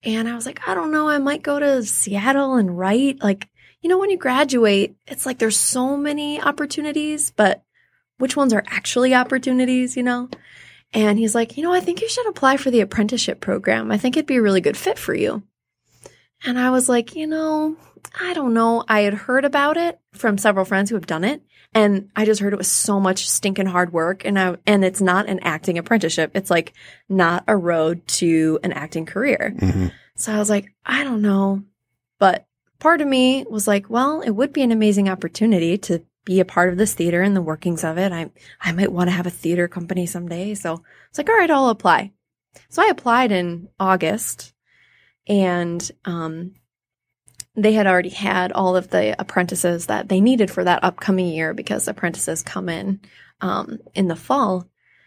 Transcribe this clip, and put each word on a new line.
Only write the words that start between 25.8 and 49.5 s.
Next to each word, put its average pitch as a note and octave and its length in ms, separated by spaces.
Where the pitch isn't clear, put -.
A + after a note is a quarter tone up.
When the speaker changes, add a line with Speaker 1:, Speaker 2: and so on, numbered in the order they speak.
Speaker 1:
It's, G3 140
like, E3+ 240
not F3 360
a G#3+ 120
road E3+ 480
to D#3+ 420
an F#3 80
acting D#3 320
career. - 500
Speaker 2:
Mm-hmm. F#2 340
Speaker 1:
So - 180
I G#3+ 60
was G#3 100
like, G3+ 240
"I C4+ 180
don't A#3+ 160
know." G3 440
But F#3+ 280
part D#4 240
of C#4+ 60
me C4 420
was G#3+ 180
like, G3+ 220
"Well, C4+ 320
it A#3+ 80
would B3 240
be C#4+ 80
an A#3+ 100
amazing G3+ 380
opportunity F3+ 680
to E3+ 240
be F#3+ 160
a F3+ 40
part F3+ 240
of F3+ 100
this G#3 160
theater E3+ 280
and G3+ 120
the F#3 80
workings D#3+ 420
of D#3+ 120
it. F#3+ 160
I, E3 180
I F3+ 120
might F#3 200
wanna F3 200
have F3+ 140
a F3+ 40
theater F3 380
company F3+ 380
someday." F3 480
So E3+ 280
it's - 80
like, D4 100
"All A4+ 80
right, F4 140
I'll C4+ 200
apply." G3 420
So E4 120
I A4 80
applied B3 420
in F3 360
August, F#3+ 720
and, F3 640
um, E3+ 480
they G#3+ 160
had G#3+ 160
already F3+ 220
had F#3 420
all F#3 240
of F#3 140
the F3+ 300
apprentices F3 680